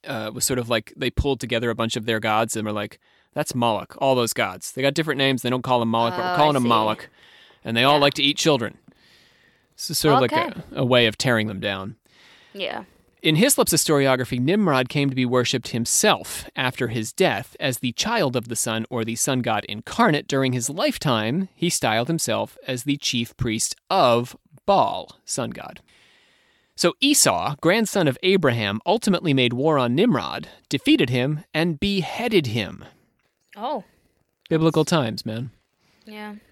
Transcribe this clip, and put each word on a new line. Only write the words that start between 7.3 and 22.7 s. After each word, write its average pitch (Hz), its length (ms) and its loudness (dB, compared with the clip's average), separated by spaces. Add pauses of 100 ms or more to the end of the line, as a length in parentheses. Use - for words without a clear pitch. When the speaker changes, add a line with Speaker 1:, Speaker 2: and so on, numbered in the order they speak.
Speaker 1:
And 117 120 -2
they 120 80 4
all 143 100 6
Speaker 2:
Yeah. 147 60 4
Speaker 1:
like 143 140 4
to 151 80 -2
eat 139 140 2
children." 127 420 0 (1000)
So - 180 -8
sort 147 220 4
of 135 60 4
like 120 100 0
Speaker 2:
Okay. 330 280 -2 (120)
Speaker 1:
a, - 80 -6
a 139 40 0
way 120 220 4
of 107 120 0
tearing 113 300 2
them 95 120 -8
down. 98 360 -6 (560)
Speaker 2:
Yeah. 185 320 -10 (380)
Speaker 1:
In 160 140 4
Hislop's 233 360 4
historiography, 135 680 2
Nimrod 151 480 2
came 143 220 0
to 127 60 -6
be 127 100 0
worshipped 123 420 0
himself - 880 -2
after 127 320 -2
his 110 240 -6
death 123 480 0
as 135 180 -4
the 123 140 -4
child 185 440 -2
of 110 120 -4
the 110 80 -6
sun 113 340 -4
or 117 140 -4
the 117 120 -6
sun 127 240 0
god 113 260 -2
incarnate. 147 640 -2
During 135 240 0
his 120 180 -4
lifetime, 156 840 -2
he 170 160 -2
styled 117 380 0
himself 113 480 -4 (100)
as 127 180 -6